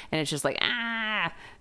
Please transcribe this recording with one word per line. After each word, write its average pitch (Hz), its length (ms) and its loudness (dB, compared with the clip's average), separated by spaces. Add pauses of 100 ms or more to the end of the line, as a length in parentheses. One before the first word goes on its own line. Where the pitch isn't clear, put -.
(100)
And 156 80 2
it's 147 120 0
just 143 160 0
like, 139 160 2
ah, 226 680 2 (300)